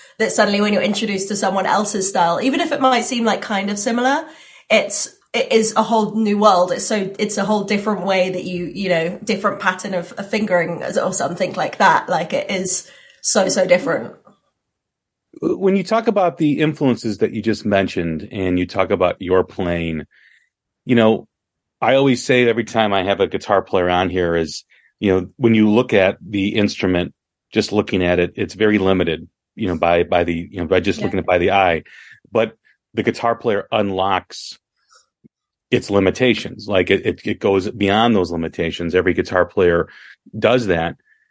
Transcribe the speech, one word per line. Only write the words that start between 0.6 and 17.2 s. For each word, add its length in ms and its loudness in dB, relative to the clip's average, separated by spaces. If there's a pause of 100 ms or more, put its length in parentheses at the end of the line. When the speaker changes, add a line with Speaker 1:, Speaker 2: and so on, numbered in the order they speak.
Speaker 1:
when 120 2
you're 100 2
introduced 460 -2
to 80 -4
someone 300 -2
else's 420 0
style, 320 0
even 200 0
if 100 -2
it 100 -4
might 220 2
seem, 220 -2
like, 180 0
kind 280 -4
of 80 -4
similar, 460 0 (460)
it's, 460 0 (160)
it 200 -2
is 240 2
a 60 2
whole 320 0
new 240 0
world. 340 4
It's 140 -4
so, 320 -2
it's 200 -4
a 60 -2
whole 200 0
different 400 -2
way 260 0
that 140 -6
you, 220 -6
you 240 -6
know, 340 0
different 360 -4
pattern 340 -4
of, 180 -6
of 180 -10
fingering 540 -2
or 280 -2
something 420 -4
like 240 -6
that. 300 2
Like, 240 -2
it 180 -4
is 380 -4 (340)
so, 260 2
so 180 0
different. 480 0 (1300)
Speaker 2:
When 360 2
you 80 0
talk 240 0
about 300 0
the 220 2
influences 580 0
that 140 0